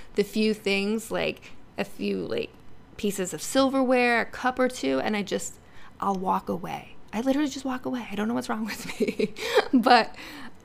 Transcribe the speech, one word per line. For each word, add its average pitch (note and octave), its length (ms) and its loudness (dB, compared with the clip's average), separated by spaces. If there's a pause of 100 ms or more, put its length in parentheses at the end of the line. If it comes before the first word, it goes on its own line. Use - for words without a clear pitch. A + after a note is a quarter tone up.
(140)
the G3+ 100 4
few G#3+ 300 2
things, G3+ 560 0
like, E3+ 420 -4 (260)
a G3 60 -2
few, G3+ 340 -4
like, - 320 -4 (460)
pieces G3 380 -2
of D3+ 80 -8
silverware, B3+ 800 4
a G3+ 40 0
cup - 340 -2
or B3+ 100 4
two, C4+ 320 -2
and G#3+ 160 0
I G3+ 60 0
just, - 320 -4 (460)
I'll G3 140 0
walk F#3 340 -2
away. E3+ 480 -6 (160)
I G#3 80 -2
literally C4+ 280 4
just C4+ 160 -6
walk B3+ 220 -4
away. B3+ 240 -4
I G3+ 60 -6
don't G#3+ 120 0
know A#3 60 0
what's B3 140 -4
wrong A3 160 -4
with - 360 -6
<laughs> - 0 -
me. - 320 0 (400)
But A#3+ 420 6 (500)